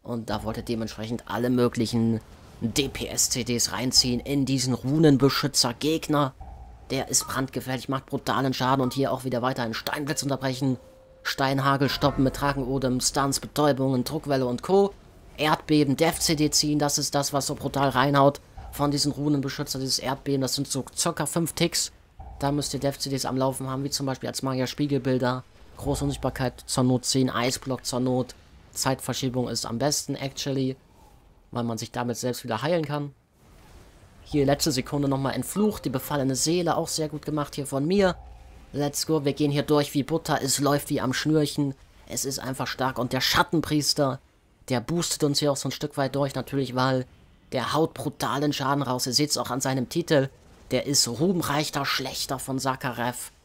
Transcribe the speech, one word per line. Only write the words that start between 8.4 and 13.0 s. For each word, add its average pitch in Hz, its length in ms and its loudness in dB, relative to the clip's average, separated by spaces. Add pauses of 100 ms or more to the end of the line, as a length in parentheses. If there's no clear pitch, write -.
Schaden 131 300 2
und 123 120 0
hier 135 180 0
auch 127 120 -4
wieder 123 180 -2
weiter 127 200 0
einen 113 120 -4
Steinblitz 147 480 -4
unterbrechen. 131 540 -2 (480)
Steinhagel 139 640 2
stoppen 139 360 2
mit 131 160 0
Drachen 139 240 0
Odem, 127 360 0